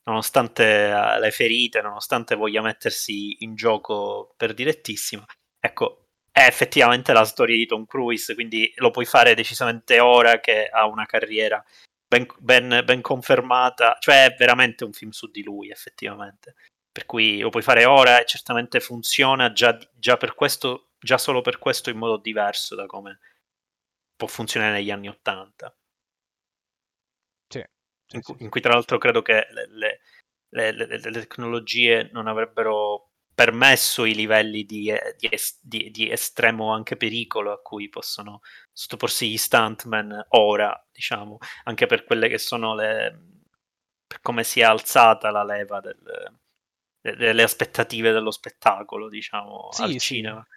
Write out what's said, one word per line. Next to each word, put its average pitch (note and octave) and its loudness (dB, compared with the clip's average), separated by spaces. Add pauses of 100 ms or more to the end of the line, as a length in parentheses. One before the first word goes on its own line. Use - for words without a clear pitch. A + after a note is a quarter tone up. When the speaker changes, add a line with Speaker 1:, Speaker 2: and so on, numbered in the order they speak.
Speaker 1:
nonostante, A2 0
eh, G#2+ 0
le A2 0
ferite, A#2 -2
nonostante G#2+ -6
voglia G#2+ -2
mettersi G#2 -8
in A2 -14
gioco G#2 -4
per A2 -4
direttissima. A2 -8 (340)
Ecco, - -4 (220)
è C3+ 6
effettivamente B2 4
la A2 8
storia A#2 0
di A2+ 0
Tom A2 -6
Cruise, A#2+ -6
quindi A2 -4
lo B2 2
puoi A#2+ -4
fare A#2+ 6
decisamente A#2 0
ora A#2+ 6
che G#2+ 0
ha A2 0
una G#2+ -4
carriera G#2+ -4 (420)
ben, B2 2 (120)
ben, B2 2
ben B2+ 0
confermata, B2+ 0
cioè C3+ 8
è B2 2
veramente B2 2
un G#2 -12
film A2 -18
su A2 -16
di G#2 -14
lui, G2+ -14
effettivamente. G2+ -16 (360)
Per - -16
cui A2 0
lo G#2+ -4
puoi A2 -4
fare A#2 6
ora B2+ 8
e - -4
certamente A#2+ -4
funziona B2+ -2
già, A#2 2 (160)
già B2 2
per - -6
questo, - -4
già B2+ 0
solo B2+ -2
per B2 -4
questo - -4
in A#2 -8
modo A2+ -2
diverso G#2 -6
da G2 -12
come G2 -18 (960)
può - -10
funzionare G#2+ -4
negli G2+ -6
anni G2+ -12
ottanta. G2 -12 (1700)
Speaker 2:
Sì, - -16 (420)
sì, - -20
Speaker 1:
In A2+ -12
Speaker 2:
sì, - -18
Speaker 1:
cui, - -16
Speaker 2:
sì. A#2+ -16
Speaker 1:
in G#2+ -16
cui B2 -6
tra A#2 2
l'altro A#2+ 0
credo A#2 0
che A2 0
le, A2 -12
le, - -8
le, A2+ -8
le, A2+ -12
le A2 -10
tecnologie A#2 -2
non A2 -10
avrebbero G#2+ -4 (260)
permesso B2 2
i A2 0
livelli G#2+ -2
di, G#2 -10
eh, - -6
di - -8
es-, - -8
di, A2+ -12
di G#2+ -6
estremo A2+ -4
anche A2 -6
pericolo A2 -6
a G2+ -10
cui G#2 -14
possono G2+ -14 (320)
sottoporsi - -6
gli A2 -4
stuntman A2 -2
ora, G#2 2
diciamo, G#2 -10 (260)
anche A#2 -2
per A#2 0
quelle A2+ 0
che A#2 -4
sono A2+ -6
le... A2 -4 (880)
per - -20
come A#2 -4
si - -4
è - 4
alzata A2 4
la G#2 -2
leva G#2 -8
del, G#2+ -18 (1000)
de-, G#2+ -10
delle A#2 0
aspettative A2+ -2
dello A2 -2
spettacolo, G#2 -6
diciamo, G#2 -14
Speaker 2:
Sì, A2 -8
Speaker 1:
al A2 -4
Speaker 2:
sì. C3 -8
Speaker 1:
cinema. A2 -8 (100)